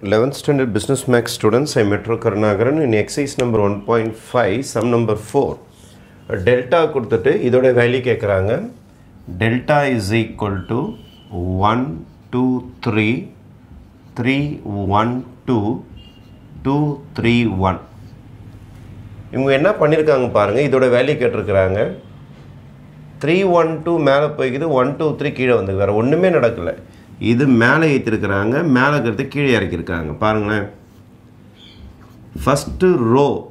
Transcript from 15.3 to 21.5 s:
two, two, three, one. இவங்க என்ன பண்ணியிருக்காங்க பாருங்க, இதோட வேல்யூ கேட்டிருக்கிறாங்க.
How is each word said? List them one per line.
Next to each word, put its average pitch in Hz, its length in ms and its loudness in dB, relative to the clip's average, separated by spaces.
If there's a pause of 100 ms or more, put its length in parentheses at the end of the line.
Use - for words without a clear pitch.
two, 110 180 0 (1040)
two, 143 160 0 (340)
three, 117 220 2 (300)
one. 90 100 -2 (1500)
இவங்க 135 240 0
என்ன 151 120 4 (100)
பண்ணியிருக்காங்க 151 480 2 (100)
பாருங்க, 104 300 2
இதோட 131 260 4
வேல்யூ 131 300 2
கேட்டிருக்கிறாங்க. 95 560 2 (1400)